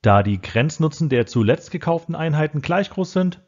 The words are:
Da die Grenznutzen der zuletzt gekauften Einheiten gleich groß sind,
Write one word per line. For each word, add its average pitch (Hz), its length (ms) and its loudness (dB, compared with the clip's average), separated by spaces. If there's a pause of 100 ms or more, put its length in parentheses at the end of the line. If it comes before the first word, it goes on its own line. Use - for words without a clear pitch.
Da 101 220 4
die 98 180 -2
Grenznutzen 156 680 -2
der 120 180 2
zuletzt 117 460 0
gekauften 165 420 -4
Einheiten 156 480 -2
gleich 185 280 0
groß 185 240 -6
sind, 185 340 0